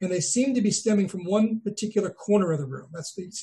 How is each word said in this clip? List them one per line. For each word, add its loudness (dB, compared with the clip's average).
and -2
they 0
seem 0
to 2
be 2
stemming 2
from -8
one 2
particular -2
corner 2
of 0
the -4
room. -10
That's -12
the, -10